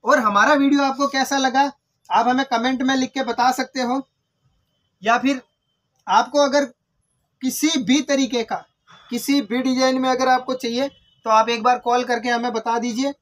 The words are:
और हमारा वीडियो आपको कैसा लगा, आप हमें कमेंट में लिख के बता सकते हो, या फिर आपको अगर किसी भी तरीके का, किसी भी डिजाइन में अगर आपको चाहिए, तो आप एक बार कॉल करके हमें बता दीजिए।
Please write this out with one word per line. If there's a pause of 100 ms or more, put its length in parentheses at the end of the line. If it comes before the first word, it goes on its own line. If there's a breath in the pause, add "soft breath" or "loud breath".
और
हमारा
वीडियो
आपको
कैसा
लगा, (380)
आप
हमें
कमेंट
में
लिख
के
बता
सकते
हो, (1000)
या
फिर (680)
आपको
अगर (760)
किसी (120)
भी
तरीके
का, (440 soft breath)
किसी
भी
डिजाइन
में
अगर
आपको
चाहिए, (380)
तो
आप
एक
बार
कॉल
करके
हमें
बता
दीजिए।